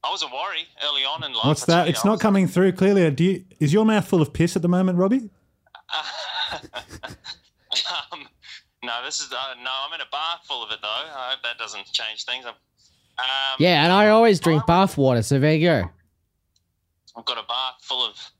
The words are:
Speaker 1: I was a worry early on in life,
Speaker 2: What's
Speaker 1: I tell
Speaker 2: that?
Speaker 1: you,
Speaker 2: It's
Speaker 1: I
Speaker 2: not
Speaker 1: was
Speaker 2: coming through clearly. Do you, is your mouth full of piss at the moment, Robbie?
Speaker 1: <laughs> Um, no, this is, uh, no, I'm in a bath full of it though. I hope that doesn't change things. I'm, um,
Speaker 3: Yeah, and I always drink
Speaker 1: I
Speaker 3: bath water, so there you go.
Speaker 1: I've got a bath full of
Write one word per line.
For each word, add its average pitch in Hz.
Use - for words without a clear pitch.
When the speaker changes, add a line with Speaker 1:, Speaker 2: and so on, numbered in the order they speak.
Speaker 1:
I 135
was -
a 156
worry 165
early 143
on 156
in 139
life, 113
Speaker 2:
What's 147
Speaker 1:
I -
tell 165
Speaker 2:
that? 175
Speaker 1:
you, 170
Speaker 2:
It's -
Speaker 1:
I 196
Speaker 2:
not 214
Speaker 1:
was 220
Speaker 2:
coming 196
through 185
clearly. 190
Do 139
you, 185
is 147
your 214
mouth 214
full 185
of 147
piss 170
at 160
the 175
moment, 185
Robbie? 208
Speaker 1:
<laughs> -
Um, 147
no, 120
this 147
is, -
uh, 131
no, 127
I'm 160
in 160
a 139
bath 165
full 127
of 107
it 110
though. 104
I 131
hope 131
that 120
doesn't 104
change 110
things. 127
I'm, 117
um, 135
Speaker 3:
Yeah, 156
and 170
I 208
always 214
drink 156
Speaker 1:
I -
Speaker 3:
bath 180
water, 131
so 139
there 151
you 160
go. 104
Speaker 1:
I've 117
got 120
a 110
bath 127
full 127
of 104